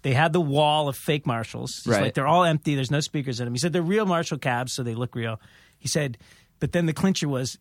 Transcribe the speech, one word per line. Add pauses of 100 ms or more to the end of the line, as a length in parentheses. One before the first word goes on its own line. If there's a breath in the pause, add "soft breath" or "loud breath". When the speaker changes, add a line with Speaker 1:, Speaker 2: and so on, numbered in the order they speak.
Speaker 1:
they
had
the
wall
of
fake
Marshalls.
He's
Speaker 2:
Right.
Speaker 1:
like,
"They're
all
empty.
There's
no
speakers
in
'em."
He
said,
"They're
real
Marshall
cabs,
so
they
look
real." (400 soft breath)
He
said, (420 soft breath)
but
then
the
clincher
was,